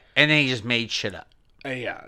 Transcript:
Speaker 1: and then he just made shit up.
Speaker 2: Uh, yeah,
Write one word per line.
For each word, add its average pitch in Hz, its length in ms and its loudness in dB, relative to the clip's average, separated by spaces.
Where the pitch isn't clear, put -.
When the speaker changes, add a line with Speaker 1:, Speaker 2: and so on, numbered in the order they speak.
Speaker 1:
and 147 120 6
then 151 140 6
he 131 60 2
just 117 160 -2
made 117 260 -2
shit 101 240 -6
up. - 140 -18
Speaker 2:
Uh, 139 40 -10
yeah, 127 380 -10